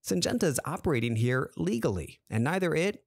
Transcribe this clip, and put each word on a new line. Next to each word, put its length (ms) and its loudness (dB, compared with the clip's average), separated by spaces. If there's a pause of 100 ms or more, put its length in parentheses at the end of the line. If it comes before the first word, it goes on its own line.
Syngenta 420 0
is 200 2
operating 520 0
here 400 2
legally, 680 -2
and 160 0
neither 300 0
it 340 0